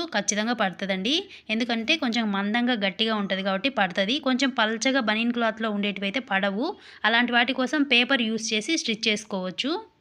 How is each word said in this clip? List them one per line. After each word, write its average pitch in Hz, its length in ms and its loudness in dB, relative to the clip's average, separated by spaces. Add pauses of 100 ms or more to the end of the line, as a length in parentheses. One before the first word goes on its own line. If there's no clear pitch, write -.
ఖచ్చితంగా 214 460 0
పడుతుందండి, 196 600 -2 (360)
ఎందుకంటే 226 480 0
కొంచెం 240 340 0
మందంగా 220 440 0
గట్టిగా 208 400 0
ఉంటది 190 280 -2
కాబట్టి 190 260 0
పడుతది. 202 500 0
కొంచెం 262 320 2
పల్చగా 247 500 2
బనీన్ 220 320 0
క్లాత్‌లో 226 380 -2
ఉండేటివి 202 360 -2
అయితే 247 140 -2
పడవు. 202 460 0 (360)
అలాంటి 233 300 4
వాటి 240 200 4
కోసం 262 300 0
పేపర్ 247 400 4
యూజ్ 220 240 -2
చేసి 220 300 -2
స్టిచ్ 226 280 -4
చేసుకోవచ్చు. 208 640 -2 (300)